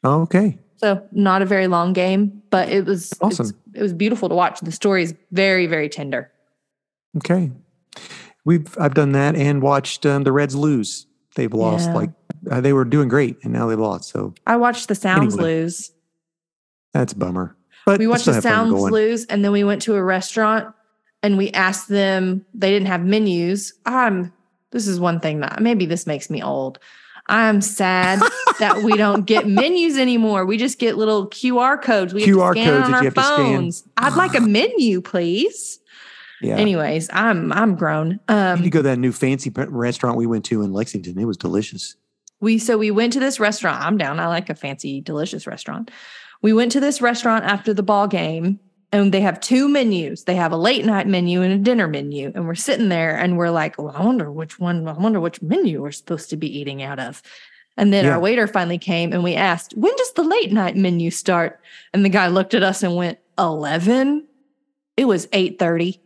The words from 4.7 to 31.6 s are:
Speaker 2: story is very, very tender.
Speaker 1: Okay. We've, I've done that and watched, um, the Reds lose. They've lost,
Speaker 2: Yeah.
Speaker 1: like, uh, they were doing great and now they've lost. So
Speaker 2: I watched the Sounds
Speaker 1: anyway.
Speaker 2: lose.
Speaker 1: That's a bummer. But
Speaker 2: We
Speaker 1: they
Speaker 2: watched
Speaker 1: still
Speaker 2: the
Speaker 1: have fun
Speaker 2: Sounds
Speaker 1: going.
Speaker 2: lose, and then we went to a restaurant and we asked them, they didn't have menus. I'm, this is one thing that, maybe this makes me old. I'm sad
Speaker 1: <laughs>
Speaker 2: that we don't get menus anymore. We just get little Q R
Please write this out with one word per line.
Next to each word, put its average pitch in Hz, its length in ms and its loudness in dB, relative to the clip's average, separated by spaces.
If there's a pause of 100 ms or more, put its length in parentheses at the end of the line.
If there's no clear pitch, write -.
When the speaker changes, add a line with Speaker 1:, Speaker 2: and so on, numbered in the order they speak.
Speaker 2:
story 190 320 0
is 165 100 -4 (180)
very, 185 360 2
very 156 220 -2
tender. 135 420 -8 (880)
Speaker 1:
Okay. 175 340 -2 (960)
We've, 156 340 2
I've 147 140 2
done 143 180 2
that 139 240 2
and 143 260 0
watched, 139 440 0
um, 139 180 2
the 135 80 2
Reds 139 240 0
lose. 143 500 -2 (300)
They've 117 180 -2
lost, 113 360 0
Speaker 2:
Yeah. 170 60 -2
Speaker 1:
like, - 140 0 (400)
uh, 123 120 0
they 135 120 4
were 131 120 4
doing 135 240 2
great 123 340 0
and 117 100 -4
now 117 140 0
they've 113 120 0
lost. 104 300 -2
So - 240 -8 (140)
Speaker 2:
I 233 100 2
watched 240 300 0
the 208 80 -2
Sounds 160 400 2
Speaker 1:
anyway. 160 260 -2
Speaker 2:
lose. 170 300 -8 (1000)
Speaker 1:
That's 127 200 -2
a - 40 -12
bummer. 90 380 -4 (300)
But 202 140 4
Speaker 2:
We 220 60 2
Speaker 1:
they - 20 2
Speaker 2:
watched 240 140 0
Speaker 1:
still 233 120 2
Speaker 2:
the - 40 4
Speaker 1:
have 208 60 0
fun 233 80 2 (180)
Speaker 2:
Sounds - 20 2 (100)
Speaker 1:
going. 196 120 2
Speaker 2:
lose, 220 320 0
and 208 200 0
then 202 60 2
we 202 120 2
went 202 200 0
to 220 120 0
a 196 80 0
restaurant 214 680 -2 (500)
and 202 140 2
we 196 140 0
asked 190 380 0
them, 190 640 0
they 196 160 0
didn't 196 180 2
have 180 160 -2
menus. 196 680 0 (120)
I'm, 220 460 0 (400)
this 220 160 -4
is 185 120 -2
one 170 200 0
thing 151 200 -4
that, - 220 -4
maybe 220 240 2
this 170 200 -4
makes 147 240 -6
me 131 140 -6
old. 135 360 -6 (480)
I'm 220 340 4
sad 185 600 2 (200)
Speaker 1:
<laughs> 523 180 0
Speaker 2:
that 208 240 2
we 403 140 4
don't 202 280 2
get 214 220 2
menus 294 500 2
anymore. 226 480 2
We 208 120 0
just 247 220 -4
get 226 180 0
little 214 300 0
Q 247 320 -2
R 269 180 2